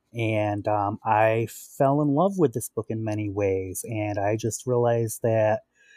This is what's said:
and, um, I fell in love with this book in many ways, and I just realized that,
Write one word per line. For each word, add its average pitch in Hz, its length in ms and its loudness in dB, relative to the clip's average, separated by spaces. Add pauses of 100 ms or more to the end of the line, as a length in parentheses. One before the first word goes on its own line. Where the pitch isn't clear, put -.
(140)
and, 107 540 -2
um, 104 380 0
I 110 420 4 (300)
fell 139 240 4
in 147 80 2
love 180 280 2
with 147 160 4
this - 160 -6
book - 200 -6
in 113 140 -4
many 107 260 -4
ways, 95 540 -2
and 107 340 -4
I 104 200 0
just 110 280 -6
realized 120 580 0
that, 110 400 2 (340)